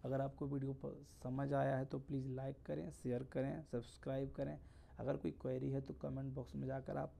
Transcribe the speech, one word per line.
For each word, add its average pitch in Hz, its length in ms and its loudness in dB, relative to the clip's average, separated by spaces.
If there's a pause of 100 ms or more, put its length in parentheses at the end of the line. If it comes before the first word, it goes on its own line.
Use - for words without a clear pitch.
अगर 131 160 2
आपको 135 260 0
वीडियो 135 380 2
प-, 143 200 -4 (180)
समझ 135 300 2
आया 139 240 6
है, 131 80 4
तो 135 140 -2
प्लीज़ 135 300 0
लाइक 135 280 -2 (100)
करें, 156 240 -2
शेयर 127 320 2
करें, 139 400 0
सब्सक्राइब 135 680 0
करें। 143 280 -2 (400)
अगर 135 180 2
कोई 156 140 0
क्वेरी 131 400 0
है, 135 100 4
तो 135 140 -6
कमेंट 135 400 -2
बॉक्स 131 200 -6
में 135 120 0
जाकर 135 300 -2
आप 143 240 0